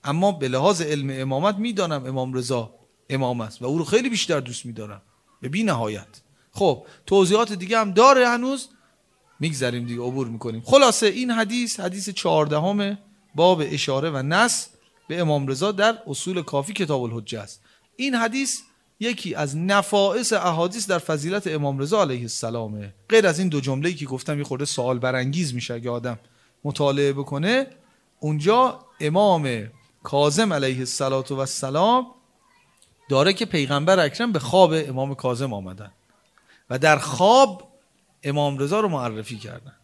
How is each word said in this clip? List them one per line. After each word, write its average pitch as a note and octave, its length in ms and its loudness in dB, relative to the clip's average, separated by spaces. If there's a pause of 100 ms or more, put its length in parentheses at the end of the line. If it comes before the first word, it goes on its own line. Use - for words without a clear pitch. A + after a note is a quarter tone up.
اما E3+ 280 0
به C#3 160 -4
لحاظ D#3+ 340 2
علم D3 280 -2
امامت C3+ 440 -2
می‌دانم F#3+ 520 -4
امام C3 280 -4
رضا A#2+ 400 -4 (360)
امام B2+ 300 -2
است G#2+ 220 -10
و B2 40 -6
او D3 120 0
رو E3 60 0
خیلی A#3 240 2
بیشتر F3 320 0
دوست B2 260 -12
می‌دارم G#2+ 360 -14 (380)
به B2+ 80 -10
بی F3+ 140 -2
نهایت. A#2 440 -4 (460)
خب، E3+ 340 0 (200)
توضیحات G3+ 460 4
دیگه F#3+ 260 -2
هم G#3 140 0
داره، B3 360 6
هنوز B3+ 400 -4 (720)
می‌گذریم B2+ 460 -2
دیگه، A#2+ 140 -6
عبور B2+ 260 -4
می‌کنیم. A2+ 400 -8
خلاصه، B3+ 400 6
این A#3+ 240 0
حدیث، A3+ 500 -2
حدیث F#3 280 -6
چهاردهم F3+ 880 0 (360)
باب E3 300 4
اشاره C#3+ 460 -2
و C3+ 120 -4
نص F#3 440 0 (420)
به E3+ 120 -4
امام D3 260 2
رضا C#3 260 -2
در G#3+ 340 2
اصول F3+ 360 -6
کافی C#3+ 300 -4
کتاب D#3 300 -2
الحجه A2+ 380 -8
است. - 200 -18 (360)
این C4 180 -4
حدیث A#3+ 460 -2 (400)
یکی G#3+ 340 -4
از D3 220 -4
نفائس G3 760 2
احادیث F3+ 540 0
در F#3 120 0
فضیلت E3 480 -2
امام D3 320 -2
رضا E3+ 240 2
علیه C3 180 0
السلامه. A2 760 -8 (140)
غیر A3 180 6
از D#3+ 120 2
این F#3 100 0
دو D3 120 0
جمله‌ای C#3 340 -2
که D3 120 -8
گفتم، C3 320 -6
یه C#3+ 60 -4
خورده C#3 200 -6
سوال B2+ 340 -2
برانگیز C3 560 -2
می‌شه A#2+ 200 -6
اگه A#2 160 -6
آدم A#2+ 280 -6 (460)
مطالعه C#3+ 480 2
بکنه. D3+ 540 -2 (540)
اونجا F3 680 2 (140)
امام D3+ 680 2 (320)
کاظم D3 500 2
علیه C3 340 -2 (140)
السلام C3+ 1040 0 (1040)
داره C#3+ 240 4
که G3 120 -2
پیغمبر D#3 560 2
اکرم A3 320 0
به E3 60 0
خواب D#3+ 360 4
امام C#3 400 -4
کاظم B2+ 400 -4
آمدن F#2+ 380 -12 (800)
و C3 80 -4
در D3+ 200 6
خواب G3+ 760 4 (500)
امام C#3+ 360 -2
رضا D3 220 0
رو G#3+ 80 2
معرفی A#2 500 -6
کردن. - 460 -18